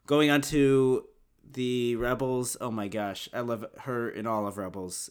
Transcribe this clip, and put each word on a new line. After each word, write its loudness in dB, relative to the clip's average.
Going 4
on 4
to 4
the 0
Rebels, -2
oh -4
my -4
gosh, -6
I -4
love -4
her -4
in -8
all 0
of -6
Rebels, -8